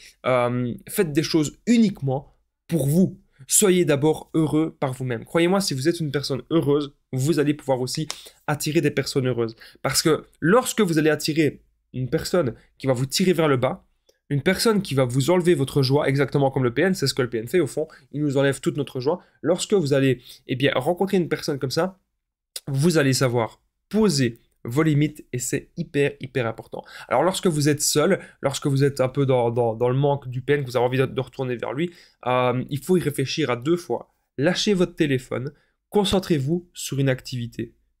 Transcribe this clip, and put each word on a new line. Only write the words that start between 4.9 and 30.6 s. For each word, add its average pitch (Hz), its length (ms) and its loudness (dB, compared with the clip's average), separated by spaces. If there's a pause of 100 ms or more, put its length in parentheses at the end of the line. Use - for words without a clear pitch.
vous-même. 123 320 -6
Croyez-moi, 175 360 2
si 185 140 -2
vous 131 140 0
êtes 170 120 0
une 147 120 -4
personne 135 380 -4
heureuse, 143 440 2 (160)
vous 139 300 0
allez 147 140 2
pouvoir 135 260 -2
aussi 139 260 -4 (400)
attirer 151 340 -2
des 143 120 2
personnes 135 340 -2
heureuses. 117 300 -4 (260)
Parce 156 180 -2
que - 240 0 (160)
lorsque 220 400 2
vous 165 180 2
allez 156 120 4
attirer 151 500 0 (320)
une 127 160 -6
personne 160 460 0 (240)
qui - 80 -8
va 135 60 2
vous 127 120 0
tirer 185 280 2
vers 160 160 2
le 135 80 4
bas, 131 280 -2 (460)
une 143 120 0
personne 190 380 2
qui - 140 -6
va 131 100 2
vous 127 240 0
enlever 180 260 4
votre 135 280 0
joie, 143 260 2
exactement 139 440 2
comme 131 120 0
le 120 80 2
P 143 100 0
N, 185 120 2
c'est 139 140 -2
ce - 60 -4
que - 60 -2
le 123 80 -2
P 117 100 -4
N 113 100 -6
fait 180 120 2
au 143 60 2
fond, 147 220 -6 (240)
il 147 100 -4
nous 139 160 0
enlève 135 220 2
toute 175 160 -2
notre 135 240 -6
joie. 151 220 -2 (200)
Lorsque 180 320 0
vous 151 180 2
allez, 135 300 2 (240)
eh - 80 -4
bien, 131 200 0
rencontrer 175 420 0
une 175 120 2
personne 147 300 -4
comme 135 140 -6
ça, 185 260 -2 (680)
vous 151 280 2
allez 139 160 4
savoir 120 480 -2 (300)
poser 151 480 2 (260)
vos 127 200 0
limites 147 480 0
et 127 80 -6
c'est - 360 -6
hyper, 143 440 -2
hyper 131 260 -4
important. - 380 -10 (240)
Alors 131 160 2
lorsque 185 240 0
vous 147 200 2
êtes 143 140 0
seul, 160 380 2 (200)
lorsque 135 280 -4
vous 135 160 2
êtes 139 160 0
un 127 80 2
peu 139 180 -2
dans, 123 240 2
dans, 117 240 0
dans 120 140 0
le 127 80 0
manque 139 320 0
du 123 120 -8
P 143 140 0
N, 147 80 0